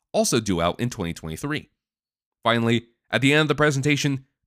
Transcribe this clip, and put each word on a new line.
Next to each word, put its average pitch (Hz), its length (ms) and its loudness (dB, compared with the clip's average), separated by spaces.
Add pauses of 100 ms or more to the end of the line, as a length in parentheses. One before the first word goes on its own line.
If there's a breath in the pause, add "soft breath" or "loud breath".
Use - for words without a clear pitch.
(120)
also 196 280 0
due 98 200 0
out 85 200 0
in 117 100 -4
twenty 85 240 -8
twenty-three. 110 560 -10 (760)
Finally, 117 440 2 (240)
at 117 100 0
the 139 100 4
end 151 120 4
of 151 60 0
the 147 60 0
presentation, 139 720 0 (220)